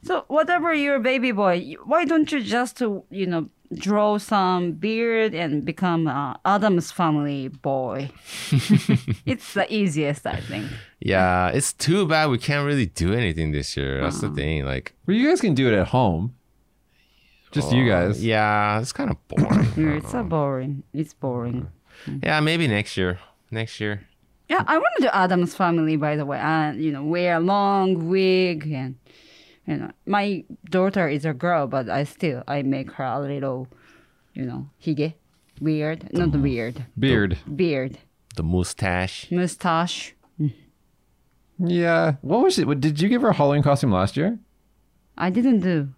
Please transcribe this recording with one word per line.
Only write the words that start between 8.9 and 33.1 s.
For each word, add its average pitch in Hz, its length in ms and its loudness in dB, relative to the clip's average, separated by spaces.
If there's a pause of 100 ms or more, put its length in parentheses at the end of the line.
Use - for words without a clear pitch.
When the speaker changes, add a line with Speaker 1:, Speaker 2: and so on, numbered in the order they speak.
Speaker 1:
It's - 280 -6
the 196 200 0
easiest, 151 540 -2
I 151 140 -6
think. 117 260 -8 (320)
Speaker 2:
Yeah, 92 500 2
it's - 240 -2
too 185 340 2
bad 156 220 2
we 123 80 2
can't 143 280 -2
really 143 200 2
do 85 280 -2
anything 82 380 0
this 73 240 -4
year. 67 260 -2
That's 76 200 -4
the - 60 -4
Speaker 1:
Uh-huh. 73 80 -6
Speaker 2:
thing, 73 300 -2
like 67 280 -6 (140)
Speaker 3:
Well, 196 100 0
you 254 100 2
guys 359 140 2
can 185 140 2
do 131 120 2
it 113 100 4
at 90 100 2
home. 110 460 0 (1160)
Just 104 200 0
you 127 200 4
Speaker 2:
Uh, 90 160 4
Speaker 3:
guys. 104 160 -2
Speaker 2:
yeah, 107 580 2
it's 123 120 -8
kinda 269 220 -2 (120)
boring. - 220 0
Speaker 1:
Yeah, - 100 4
Speaker 2:
I - 160 2
don't - 220 0
Speaker 1:
it's - 140 -8
so 247 100 -2
Speaker 2:
know. - 80 -4
Speaker 1:
boring. 139 540 -2 (100)
It's 151 200 -6
boring. 123 540 -6 (380)
Mm. 139 180 -8
Speaker 2:
Yeah, 151 180 2
maybe 160 260 2
next 104 300 0
year. 90 220 0 (300)
Next 113 300 -6
year. 104 220 -4 (480)
Speaker 1:
Yeah, 349 180 0
I 311 100 2
wanna 622 220 0
do 262 140 4
Addams 180 420 2
Family, 165 420 2
by 151 180 0
the 151 100 -2
way. 139 140 -4
Uh, 156 340 0
you 156 180 -2
know, 139 120 -6
wear 170 340 0
a - 20 2
long 190 720 2
wig 185 600 2
and, 131 240 -6 (680)
you 151 120 -4
know, 131 140 -8 (140)
my 202 380 0 (260)
daughter 190 380 2
is 143 180 -2
a 160 80 0
girl, 160 340 0
but 120 220 -2
I 127 140 0
still, 139 440 -4
I 143 140 -2
make 135 360 -2
her 139 80 -4
a 127 140 -2